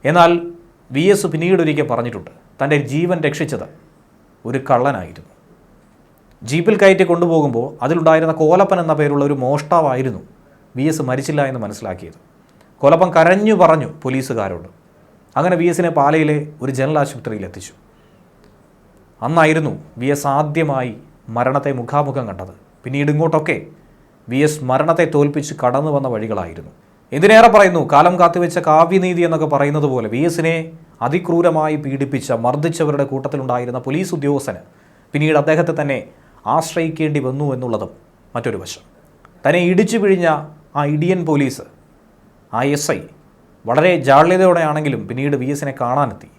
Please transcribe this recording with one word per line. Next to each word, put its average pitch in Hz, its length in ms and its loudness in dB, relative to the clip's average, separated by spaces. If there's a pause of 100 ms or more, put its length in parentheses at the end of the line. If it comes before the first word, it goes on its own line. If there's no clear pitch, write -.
(100)
എന്നാൽ 170 220 6 (600)
വി 147 180 0
എസ് 196 200 0
പിന്നീടൊരിക്കൽ 156 600 0
പറഞ്ഞിട്ടുണ്ട്, 117 380 -6 (300)
തൻ്റെ 143 160 2 (140)
ജീവൻ 175 360 -2
രക്ഷിച്ചത് 147 400 -6 (800)
ഒരു 131 100 -4 (100)
കള്ളനായിരുന്നു. 107 640 -2 (1200)
ജീപ്പിൽ 170 320 2
കയറ്റി 190 280 6
കൊണ്ടുപോകുമ്പോൾ 156 560 0 (180)
അതിലുണ്ടായിരുന്ന 160 580 2
കോലപ്പൻ 185 420 4
എന്ന 160 160 0
പേരുള്ള 143 280 2
ഒരു 143 160 0
മോഷ്ടാവായിരുന്നു 135 760 -2 (540)
വി 131 140 -2
എസ് 156 180 -4
മരിച്ചില്ല 139 320 -2 (100)
എന്ന് 123 140 -8
മനസ്സിലാക്കിയത്. 98 540 -12 (640)
കോലപ്പൻ 165 340 6
കരഞ്ഞു 190 460 4
പറഞ്ഞു 160 260 4 (140)
പോലീസുകാരോട്. 113 640 -6 (720)
അങ്ങനെ 175 220 0
വി 170 120 0
എസിനെ 175 260 -2
പാലയിലെ 151 400 2 (240)
ഒരു 135 160 -4
ജനറൽ 147 240 -2
ആശുപത്രിയിൽ 113 460 -8
എത്തിച്ചു. - 260 -18 (1500)
അന്നായിരുന്നു 156 460 2 (280)
വി 131 140 -2
എസ് 143 120 -6 (100)
ആദ്യമായി 147 560 -2 (440)
മരണത്തെ 135 340 -2 (100)
മുഖാമുഖം 139 500 -4
കണ്ടത്. 92 240 -14 (300)
പിന്നീട് 143 300 -2
ഇങ്ങോട്ടൊക്കെ 156 420 0 (720)
വി 131 160 -2
എസ് 147 240 -2
മരണത്തെ 160 340 2 (100)
തോൽപ്പിച്ച് 143 480 0
കടന്നു 139 340 0
വന്ന 135 180 -2
വഴികളായിരുന്നു. 90 580 -8 (440)
എന്തിനേറെ 220 380 8
പറയുന്നു, 180 280 6 (100)
കാലം 165 280 6
കാത്തുവെച്ച 175 380 2 (100)
കാവ്യനീതി 175 580 4
എന്നൊക്കെ 156 280 0
പറയുന്നത് 143 380 0
പോലെ 113 220 -2
വി 135 140 0
എസിനെ 165 260 -2 (520)
അതിക്രൂരമായി 165 800 0
പീഡിപ്പിച്ച, 135 440 -6 (160)
മർദ്ദിച്ചവരുടെ 147 680 -2
കൂട്ടത്തിലുണ്ടായിരുന്ന 131 720 -6
പോലീസ് 180 300 -4
ഉദ്യോഗസ്ഥന് 139 460 -4 (520)
പിന്നീട് 151 280 2
അദ്ദേഹത്തെ 156 380 0
തന്നെ 139 180 -4 (580)
ആശ്രയിക്കേണ്ടി 160 720 -4
വന്നു 143 260 -4
എന്നുള്ളതും 113 360 -6 (440)
മറ്റൊരു 117 300 -6
വശം. - 180 -16 (640)
തന്നെ 165 160 4 (100)
ഇടിച്ചു 214 320 2
പിഴിഞ്ഞ 190 260 2 (500)
ആ 147 40 0 (120)
ഇടിയൻ 175 260 0 (100)
പോലീസ്, 143 340 -2 (960)
ആ - 20 0 (160)
എസ് - 200 -6
ഐ 90 40 -10 (640)
വളരെ 147 260 4 (160)
ജാള്യതയോടെയാണെങ്കിലും 156 1040 4
പിന്നീട് 139 320 -2
വി 127 140 -4
എസിനെ 139 260 -6
കാണാനെത്തി. 123 580 -2